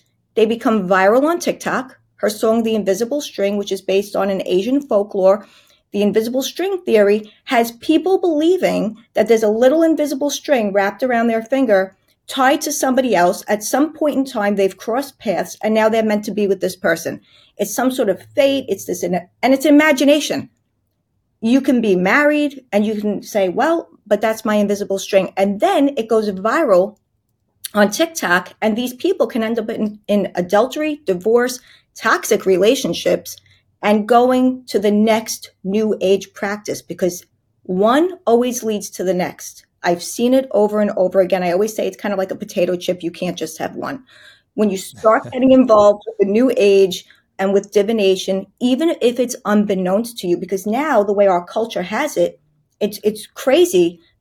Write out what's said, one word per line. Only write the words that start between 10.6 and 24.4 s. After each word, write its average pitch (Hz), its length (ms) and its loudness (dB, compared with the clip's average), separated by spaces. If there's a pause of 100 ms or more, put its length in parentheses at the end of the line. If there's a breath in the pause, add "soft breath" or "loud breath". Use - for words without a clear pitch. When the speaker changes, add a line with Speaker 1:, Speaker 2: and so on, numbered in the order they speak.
Speaker 1:
wrapped 202 320 0
around 233 240 0
their 226 120 0
finger 220 560 0 (300)
tied 269 360 2
to 294 100 -6
somebody 254 420 0
else. 175 320 2
At 208 160 -2
some 302 300 -2
point 302 240 -2
in 269 80 -2
time, 208 320 -2
they've 190 200 0
crossed 254 440 -6
paths, 180 420 -4
and 220 100 0
now 220 160 2
they're 220 140 2
meant 214 220 -2
to 208 80 -6
be 202 160 -2
with 185 120 -2
this 180 140 -4
person. - 460 -4 (380 soft breath)
It's 202 140 -4
some 262 200 -2
sort 247 160 -2
of - 260 -4
fate. 277 320 2
It's 190 200 -6
this, 180 180 -6
and 175 240 -4 (260)
it's 269 100 0
imagination. 294 840 4 (880)
You 240 200 4
can 262 200 2
be 214 140 2
married, 285 800 2
and 208 120 2
you 214 160 -2
can 208 220 -4
say, 196 260 -2
"Well, 277 400 -2 (160)
but 208 160 0
that's 220 240 -2